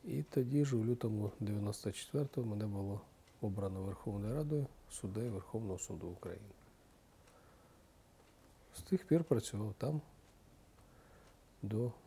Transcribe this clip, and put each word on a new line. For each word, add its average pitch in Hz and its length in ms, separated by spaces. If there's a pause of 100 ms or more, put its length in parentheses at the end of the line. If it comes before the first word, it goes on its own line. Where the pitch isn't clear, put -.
І 143 180
тоді 143 420
ж, 135 120
у 107 80
лютому 110 560
дев'яносто 101 520
четвертого, 139 540
мене 107 200
було 98 340 (400)
обрано 98 420
Верховною 101 520
Радою 147 320 (240)
суддею 107 420
Верховного 98 460
суду - 300
України. 92 460 (2250)
З - 80
тих - 240
пір 160 180
працював 107 540
там 147 220 (1600)
до 110 300 (140)